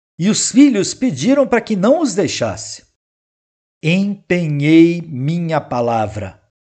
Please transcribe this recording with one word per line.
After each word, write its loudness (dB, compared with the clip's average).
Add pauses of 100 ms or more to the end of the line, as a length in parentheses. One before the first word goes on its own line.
(160)
e 0
os -2
filhos 4
pediram 0
para 0
que -4
não 2
os -2
deixasse. -6 (960)
"Empenhei 2
minha -4
palavra, -4 (240)